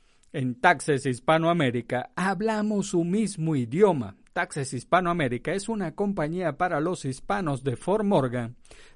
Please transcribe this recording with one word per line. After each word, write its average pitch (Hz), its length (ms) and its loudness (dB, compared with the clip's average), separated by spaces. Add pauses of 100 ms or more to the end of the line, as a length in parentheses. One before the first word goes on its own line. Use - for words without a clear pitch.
(320)
En 127 280 -4
Taxes 147 460 2
Hispanoamérica 131 1080 0
hablamos 208 720 -2
su 170 140 2
mismo 170 540 -2
idioma. 131 600 2 (160)
Taxes 165 420 -4
Hispanoamérica 165 800 0
es 196 160 -4
una 196 280 -4
compañía 175 600 -2
para 175 240 0
los 170 240 -2
hispanos 143 600 -4
de 131 100 -2
Fort 208 300 -2
Morgan, 127 520 0 (400)